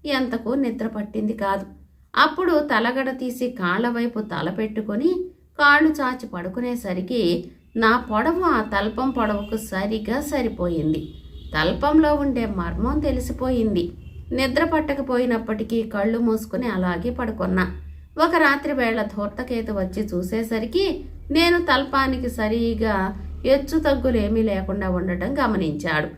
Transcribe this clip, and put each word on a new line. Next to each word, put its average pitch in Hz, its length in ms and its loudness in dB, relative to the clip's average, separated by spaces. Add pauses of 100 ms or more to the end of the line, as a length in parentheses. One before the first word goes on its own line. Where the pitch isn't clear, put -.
ఎంతకు 254 440 -2
నిద్ర 233 380 0
పట్టింది 208 460 -4
కాదు. 196 320 -2 (520)
అప్పుడు 311 420 4
తలగడ 254 500 0
తీసి 254 400 -4
కాళ్ళ 196 400 0
వైపు 233 300 -2
తల 175 300 -4
పెట్టుకొని 220 760 -2 (340)
కాళ్ళు 294 320 6
చాచి 254 360 -4
పడుకునేసరికి 190 1200 -2 (240)
నా 226 360 4
పొడవు 311 300 2
ఆ 269 200 4
తల్పం 214 480 -2
పొడవుకు 208 480 -2
సరిగా 214 640 -2
సరిపోయింది. 175 920 -2 (420)
తల్పంలో 294 580 4
ఉండే 262 320 0
మర్మం 190 540 -2
తెలిసిపోయింది. 220 920 0 (400)
నిద్ర 262 320 2
పట్టకపోయినప్పటికీ 247 1200 0
కళ్ళు 214 360 0
మూసుకుని 220 480 0
అలాగే 185 420 0
పడుకున్నా. 185 680 -2 (480)
ఒక 339 120 2
రాత్రి 285 380 4
వేళ 226 280 0
ధూర్తకేతు 220 680 -4
వచ్చి 196 340 -2
చూసేసరికి 226 1000 -2 (260)
నేను 339 280 6
తల్పానికి 269 720 0
సరిగా 220 920 0 (220)
ఎచ్చు 277 340 2
తగ్గులేమీ 233 640 2
లేకుండా 196 460 0
ఉండటం 185 560 0
గమనించాడు. 156 600 0 (100)